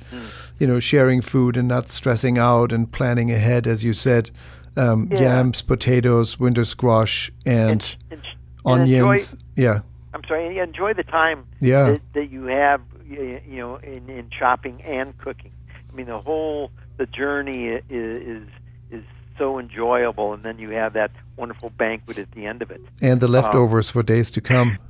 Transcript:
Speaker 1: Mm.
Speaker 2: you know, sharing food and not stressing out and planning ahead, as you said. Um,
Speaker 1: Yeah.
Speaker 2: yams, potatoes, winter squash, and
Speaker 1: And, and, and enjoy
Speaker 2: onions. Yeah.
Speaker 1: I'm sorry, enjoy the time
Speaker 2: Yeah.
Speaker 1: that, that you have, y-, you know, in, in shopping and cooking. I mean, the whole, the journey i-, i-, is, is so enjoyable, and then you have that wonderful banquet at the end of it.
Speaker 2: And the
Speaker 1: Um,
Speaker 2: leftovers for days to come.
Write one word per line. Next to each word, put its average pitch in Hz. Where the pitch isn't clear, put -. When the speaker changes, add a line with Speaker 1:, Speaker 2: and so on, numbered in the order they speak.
Speaker 1:
Mm. 120
Speaker 2:
you 143
know, 123
sharing 131
food 123
and 123
not 123
stressing 123
out 120
and 113
planning 120
ahead, 117
as 113
you 113
said. 117
Um, 113
Speaker 1:
Yeah. 131
Speaker 2:
yams, 127
potatoes, 120
winter 123
squash, 113
and 113
Speaker 1:
And, -
and, -
and 127
enjoy 127
Speaker 2:
onions. -
Yeah. 117
Speaker 1:
I'm -
sorry, 170
enjoy 180
the 180
time 160
Speaker 2:
Yeah. 135
Speaker 1:
that, 147
that 147
you 131
have, 139
y-, 135
you 135
know, 123
in, 127
in 123
shopping 123
and 135
cooking. -
I -
mean, 127
the 117
whole, 151
the 127
journey 135
i-, -
i-, 127
is, 113
is 117
so 135
enjoyable, 117
and 104
then 113
you 110
have 110
that 107
wonderful 117
banquet 113
at 98
the 104
end 117
of 110
it. -
Speaker 2:
And 127
the 123
Speaker 1:
Um, 120
Speaker 2:
leftovers 113
for 120
days 113
to 107
come. 120